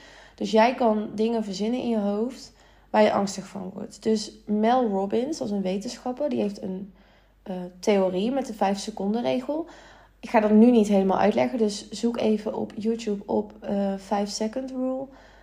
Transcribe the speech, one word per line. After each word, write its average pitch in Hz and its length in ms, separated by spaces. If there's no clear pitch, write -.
Dus 202 160
jij 220 240
kan 220 400
dingen 220 300
verzinnen 208 360
in 247 80
je 226 100
hoofd 208 540
waar 214 120
je 214 100
angstig 202 340
van 185 280
wordt. - 280
Dus 220 300
Mel 226 420
Robbins, 214 500
dat 262 80
is 208 80
een 196 80
wetenschapper, 240 680
die 247 120
heeft 208 220
een, 196 300
eh, 190 140
theorie 190 500
met 262 160
de 214 80
vijf 196 240
seconden 214 440
regel. 262 440
Ik - 100
ga 233 100
dat 214 100
nu 214 200
niet 220 180
helemaal 190 300
uitleggen, 240 400
dus 208 320
zoek 233 260
even 214 380
op - 220
YouTube 214 500
op, 214 340
eh, 202 380
five 202 280
second 220 440
rule. 262 360